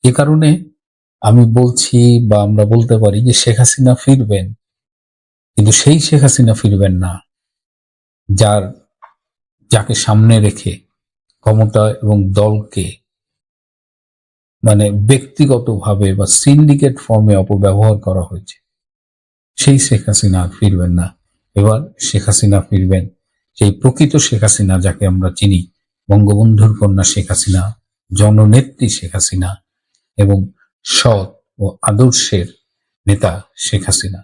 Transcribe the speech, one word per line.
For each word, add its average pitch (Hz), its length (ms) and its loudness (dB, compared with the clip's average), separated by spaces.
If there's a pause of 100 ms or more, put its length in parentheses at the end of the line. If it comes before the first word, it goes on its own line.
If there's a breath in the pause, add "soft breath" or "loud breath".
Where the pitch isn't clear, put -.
এ 127 80 4
কারণে 151 380 0 (720)
আমি 113 200 4 (120)
বলছি 123 440 0 (300)
বা 104 140 2
আমরা 104 220 0
বলতে 117 340 0
পারি 104 260 0
যে 123 180 -2
শেখ 110 160 0
হাসিনা 127 360 2
ফিরবেন, 104 520 -2 (1120)
কিন্তু 107 140 2
সেই 151 280 2
শেখ 147 220 0
হাসিনা 123 320 2
ফিরবেন 98 400 0 (100)
না 87 80 -6 (1160)
যার, 104 340 0 (1080)
যাকে 110 240 -2
সামনে 110 460 2
রেখে - 320 -4 (760)
ক্ষমতা 110 360 2 (200)
এবং 107 140 0 (160)
দলকে 104 540 -2 (1800)
মানে 104 240 2 (200)
ব্যক্তিগতভাবে 113 1080 0
বা 98 120 -4
সিন্ডিকেট 143 720 2
ফর্মে 107 380 2
অপব্যবহার 101 600 0
করা 92 240 -4
হয়েছে, 92 340 -14 (1000)
সেই 139 200 2
শেখ 110 280 -2
হাসিনা 101 360 0
আর 87 140 -6
ফিরবেন 90 360 0
না। 87 140 -2 (500)
এবার 107 240 2 (180)
শেখ - 280 -4
হাসিনা 101 340 0
ফিরবেন 92 440 -2 (540)
সেই 101 140 2
প্রকৃত 135 440 0
শেখ 120 260 -2
হাসিনা, 101 360 0
যাকে 92 280 -4
আমরা 92 300 -2
চিনি, 98 240 0 (480)
বঙ্গবন্ধুর 104 680 4
কন্যা 98 280 0
শেখ 104 240 -4
হাসিনা, 92 340 -2 (480)
জননেত্রী 107 800 2
শেখ - 260 -8
হাসিনা 92 360 -4 (680)
এবং 101 200 2 (460)
সৎ 104 440 -2 (300)
ও 104 60 -6 (180)
আদর্শের 107 680 0 (580)
নেতা 101 260 -2 (240)
শেখ - 300 -6
হাসিনা 98 380 -6